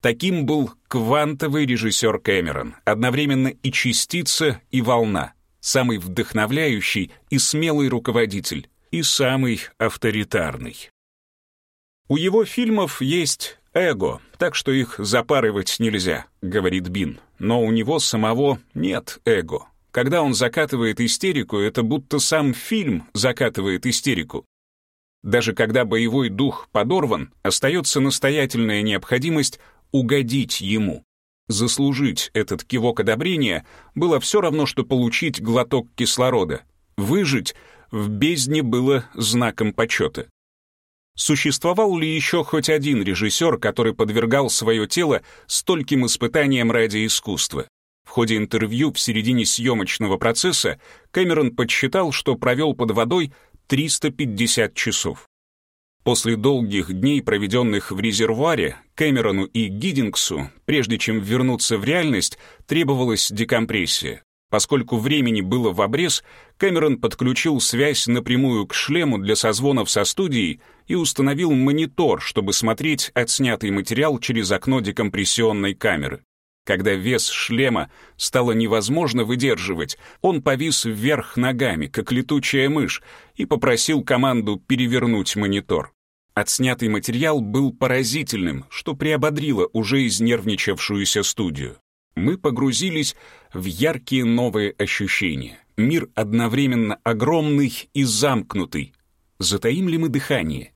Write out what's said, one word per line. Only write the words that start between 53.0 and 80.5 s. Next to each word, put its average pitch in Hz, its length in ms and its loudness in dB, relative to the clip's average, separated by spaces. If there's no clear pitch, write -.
триста 143 440 0
пятьдесят 113 640 -2
часов. - 520 -4
После 117 320 2
долгих 107 540 2
дней, 127 320 2
проведённых 104 680 0
в 95 100 -6
резервуаре, 110 760 0
Кэмерону 110 500 2
и 110 220 -2
Гиддингсу, 101 840 -2
прежде 120 320 0
чем 110 220 -2
вернуться 117 580 0
в 101 80 -2
реальность, 143 540 0
требовалась 131 640 0
декомпрессия. 107 920 -2
Поскольку 120 480 0
времени 117 460 0
было 110 280 0
в 87 100 -2
обрез, 139 440 0
Кэмерон 160 420 2
подключил 127 600 0
связь 131 480 0
напрямую 123 580 2
к - 80 -14
шлему 151 420 0
для 101 200 2
созвонов 117 520 0
со 104 140 2
студией 117 580 -2
и 175 80 0
установил 151 560 0
монитор, 139 680 2
чтобы 101 320 -2
смотреть 120 640 -2
отснятый 117 560 0
материал 117 480 0
через 113 320 -2
окно 127 300 0
декомпрессионной 101 920 0
камеры. 80 500 -2
Когда 98 280 2
вес 110 340 0
шлема 117 640 -2
стало 123 340 0
невозможно 113 720 2
выдерживать, 104 760 -2
он 165 220 2
повис 147 420 0